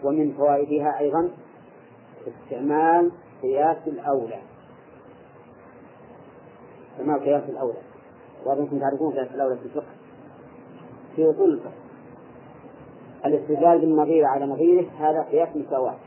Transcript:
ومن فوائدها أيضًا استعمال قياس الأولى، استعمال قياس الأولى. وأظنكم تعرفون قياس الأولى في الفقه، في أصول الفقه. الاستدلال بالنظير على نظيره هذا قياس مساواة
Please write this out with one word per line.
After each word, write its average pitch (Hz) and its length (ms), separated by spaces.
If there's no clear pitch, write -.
ومن 147 280
فوائدها 143 640
أيضًا 151 320
استعمال 160 840
قياس 143 340
الأولى، 131 540
استعمال 139 280
قياس 143 280
الأولى. 120 300
وأظنكم 139 340
تعرفون 139 340
قياس 127 220
الأولى 131 220
في 127 80
الفقه، 143 220
في 160 140
أصول 339 220
الفقه. - 200
الاستدلال 151 540
بالنظير 156 440
على 139 220
نظيره 170 520
هذا 156 240
قياس 160 340
مساواة 135 400